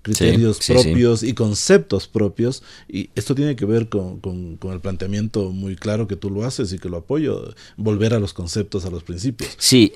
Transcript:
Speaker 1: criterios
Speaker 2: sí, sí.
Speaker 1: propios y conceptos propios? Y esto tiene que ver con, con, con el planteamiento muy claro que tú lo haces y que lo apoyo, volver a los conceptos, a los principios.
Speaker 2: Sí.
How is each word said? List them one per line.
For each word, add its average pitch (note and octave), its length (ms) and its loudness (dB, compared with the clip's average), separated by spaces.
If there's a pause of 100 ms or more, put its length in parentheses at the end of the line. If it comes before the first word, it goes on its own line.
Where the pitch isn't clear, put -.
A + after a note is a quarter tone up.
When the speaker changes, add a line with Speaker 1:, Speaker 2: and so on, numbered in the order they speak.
Speaker 1:
criterios A2+ 580 4
Speaker 2:
sí, - 60 -2
sí. B2+ 80 2
Speaker 1:
propios A#2+ 500 4
y A#2+ 100 -2
conceptos A2 720 2
propios? A#2 560 -2 (260)
Y - 280 -6
esto G#2+ 180 -4
tiene C#3+ 220 0
que G2+ 80 -4
ver A2+ 240 2
con, G2 320 -6
con, F2+ 380 -8
con F#2+ 140 -8
el F#2 60 -8
planteamiento G2 720 -4
muy F#2+ 240 -6
claro G#2+ 320 -2
que G2 80 -6
tú G2 160 -6
lo G2+ 140 -4
haces A#2+ 280 -4
y F#2 60 -6
que F2+ 100 -10
lo F2 100 -6
apoyo, C3+ 540 -4 (240)
volver G#2+ 380 0
a A2+ 60 2
los G2+ 120 -4
conceptos, F#2 520 -4
a F#2+ 60 -8
los E2+ 120 -10
principios. A2+ 560 -8
Speaker 2:
Sí. A#2 380 6